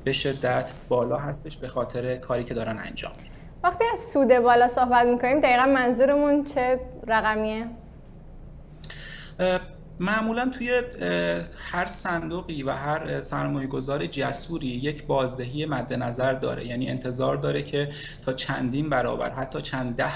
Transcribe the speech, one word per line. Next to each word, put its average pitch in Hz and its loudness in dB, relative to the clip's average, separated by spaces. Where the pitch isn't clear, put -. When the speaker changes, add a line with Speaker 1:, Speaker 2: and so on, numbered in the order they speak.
Speaker 1:
به 135 2
شدت 131 0
بالا 123 2
هستش 143 -6
به 131 -10
خاطر 123 -2
کاری 123 -2
که 120 -6
دارن 110 -2
انجام - -8
می‌دن. - -16
Speaker 2:
وقتی 359 4
از 381 -4
سود 277 4
بالا 240 8
صحبت 240 4
می‌کنیم 247 4
دقیقاً 254 6
منظورمون 277 6
چه 254 2
رقمیه؟ 214 0
Speaker 1:
اه، 185 4
معمولاً 220 2
توی، 247 -4
اه، 175 0
هر 180 -2
صندوقی 170 -4
و 135 -2
هر، 147 -2
اه، 143 -2
سرمایه‌گذار 139 -2
جسوری 143 -2
یک 135 -4
بازدهی 127 0
مد 127 -2
نظر 123 0
داره، 123 -2
یعنی 123 -4
انتظار 127 0
داره 143 0
که 143 0
تا 131 0
چندین 135 -2
برابر، 120 0
حتی 131 -6
چند 127 -4
ده 131 0